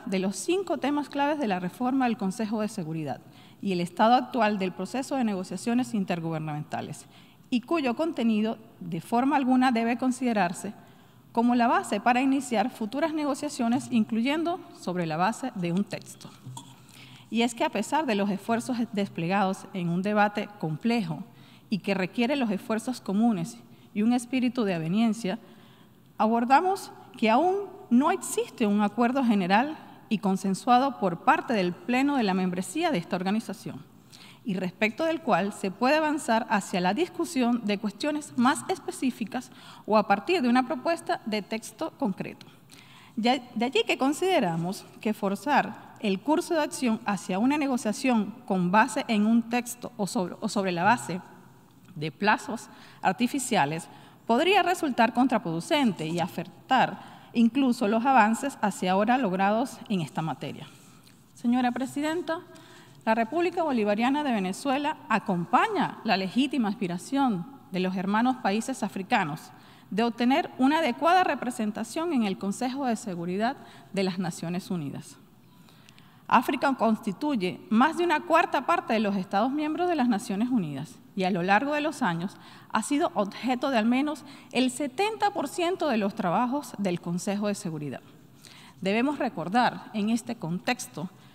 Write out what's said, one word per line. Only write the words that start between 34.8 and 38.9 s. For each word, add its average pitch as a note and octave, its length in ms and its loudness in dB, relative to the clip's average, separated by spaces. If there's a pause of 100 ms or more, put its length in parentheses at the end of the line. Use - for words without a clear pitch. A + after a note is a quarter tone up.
del D#4+ 160 0
cual G3+ 320 2
se - 160 -4
puede B3 280 2
avanzar C#4+ 520 0
hacia G3 320 0
la F#3 140 2
discusión B3 720 0
de G#3 120 0
cuestiones D4 580 -4
más B3+ 320 2
específicas C4 840 -6 (340)